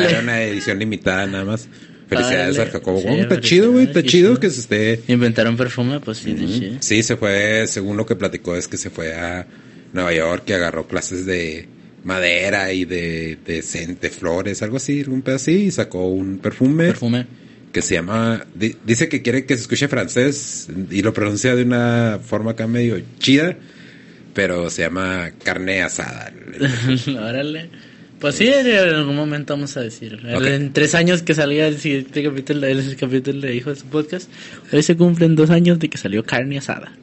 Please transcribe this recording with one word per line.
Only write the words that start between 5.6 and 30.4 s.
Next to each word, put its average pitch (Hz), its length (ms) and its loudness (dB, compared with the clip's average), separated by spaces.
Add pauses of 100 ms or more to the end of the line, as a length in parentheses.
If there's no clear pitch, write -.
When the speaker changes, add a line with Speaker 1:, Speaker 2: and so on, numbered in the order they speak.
Speaker 2:
pues 110 200 -8
sí, 107 120 -6
está - 140 -2
Speaker 1:
Ujú. 95 140 -2
Speaker 2:
chido. 117 200 -6
Speaker 1:
Sí, 113 240 2
se 117 140 0
fue, 107 500 2
según 101 300 -4
lo 110 80 -2
que 98 100 0
platicó, 90 400 -4
es 87 120 -4
que - 100 -8
se - 120 -8
fue 82 240 -8
a 85 320 -8 (480)
Nueva 87 200 0
York 82 340 0
y 107 60 -2
agarró 82 340 -2
clases 92 380 -6
de 85 420 -4 (360)
madera 92 680 0
y 92 140 -2
de, 82 600 -6
de 82 160 -4
cen-, 85 380 -10
de 85 100 -4
flores, 92 520 -4
algo 113 160 -4
así, 143 240 -2
algún 131 200 -4
pedo 131 140 -2
así, 127 160 -2 (140)
y 185 60 0
sacó 92 360 -2
un 95 300 -2
perfume 139 500 0
Speaker 2:
Perfume. 120 400 0 (460)
Speaker 1:
que 87 80 0
se 92 140 0
llama, 110 500 0 (100)
di-, 110 300 -2
dice 123 240 2
que 131 120 -2
quiere 123 240 0
que 139 100 2
se 113 80 -4
escuche 135 260 0
francés 127 800 -2 (220)
y 95 120 -2
lo 107 120 2
pronuncia 104 420 0
de 123 80 4
una 120 600 2
forma 110 280 -4
acá 113 160 -6
medio 117 340 0 (180)
chida, 156 380 4 (760)
pero 90 360 0
se - 140 -4
llama 90 480 -4 (120)
carne 92 380 -2
asada. - 500 -6 (260)
Speaker 2:
<laughs> 127 500 0
Órale. 143 640 -6 (500)
Pues 143 140 0
sí, 202 140 2
en 269 280 4
algún 156 400 2
momento 147 380 -4
vamos 143 240 -6
a 131 40 -4
decir. 110 340 -10 (200)
Speaker 1:
Ok. 131 120 2